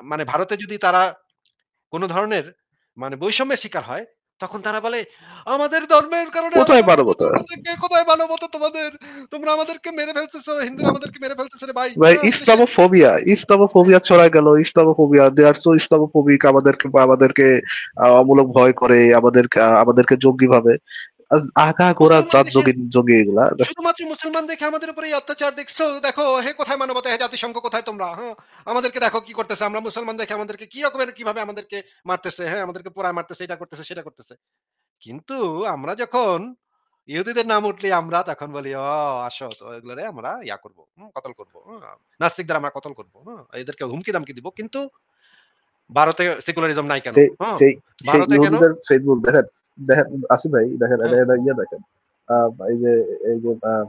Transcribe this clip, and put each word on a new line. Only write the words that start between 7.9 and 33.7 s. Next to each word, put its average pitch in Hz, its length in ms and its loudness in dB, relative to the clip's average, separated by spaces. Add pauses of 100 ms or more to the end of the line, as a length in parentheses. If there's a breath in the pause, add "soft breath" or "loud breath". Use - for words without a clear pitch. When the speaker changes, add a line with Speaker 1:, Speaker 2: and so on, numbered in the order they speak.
Speaker 1:
মানবতা 330 440 -2
তোমাদের? 302 400 -8 (400 loud breath)
তোমরা 302 220 -6
আমাদেরকে 320 380 -6
মেরে 302 220 -10
ফেলতেছো, 302 460 -10
হিন্দুরা 269 300 -4
আমাদেরকে 277 320 -8
মেরে 269 140 -10
ফেলতেছে 262 300 -12
রে 269 80 -14
ভাই।" 254 260 -6
Speaker 2:
ভাই, 160 140 8
Speaker 1:
হ্যাঁ, 190 160 2
Speaker 2:
ইসলামোফোবিয়া, 185 880 4
ইসলামোফোবিয়া 196 800 4
ছড়ায় 170 300 6
গেল, 156 180 4 (120)
ইসলামোফোবিয়া, 156 680 4
they 139 240 4
are 147 60 -2
so 165 180 4
Islamophobic, 151 720 2
আমাদেরকে, 135 520 2
আমাদেরকে, 131 640 4 (340 loud breath)
আহ, 123 160 4
অমূলক 131 360 6
ভয় 127 260 4
করে, 120 400 4
আমাদেরকে, 120 480 4
আহ, 113 200 6
আমাদেরকে 120 360 4
জঙ্গি 131 300 2
ভাবে। 117 300 4 (520 loud breath)
আ-, 147 260 2
আগাগোড়া 160 600 4
Speaker 1:
মুসলমান 151 280 4
Speaker 2:
জাত - 20 2
Speaker 1:
দেশে 135 140 2
Speaker 2:
জঙ্গি, 127 300 0
জঙ্গি 120 240 2
এগুলা। 107 360 2
Speaker 1:
শুধুমাত্র 330 560 -4
মুসলমান 311 420 -8
দেখে 311 180 -8
আমাদের 311 240 -8
উপরে 311 180 -12
এই 302 60 -6
অত্যাচার 285 420 -8
দেখছো? 285 440 -8
দেখো, 277 360 -2
হে 254 180 -6
কোথায় 277 240 -6
মানবতা, 254 320 -6
হে 233 80 -2
জাতিসংঘ 240 400 -8
কোথায় 233 260 -8
তোমরা? 196 320 -10
হ্যাঁ, 208 200 -16 (300 soft breath)
আমাদেরকে 247 340 -6
দেখো 226 200 -2
কি 220 140 -14
করতেছে, 214 320 -8
আমরা 208 140 -8
মুসলমান 220 380 -12
দেখে 214 160 -10
আমাদেরকে 208 320 -12
কি 254 160 -16
রকমের, 262 300 -6
কিভাবে 226 300 -10
আমাদেরকে 208 400 -14 (240)
মারতেছে, 180 420 -10
হ্যাঁ, 190 140 -8
আমাদেরকে 180 280 -14
পোড়ায় 180 240 -8
মারতেছে, 175 300 -12
এটা 175 120 -14
করতেছে, 165 280 -20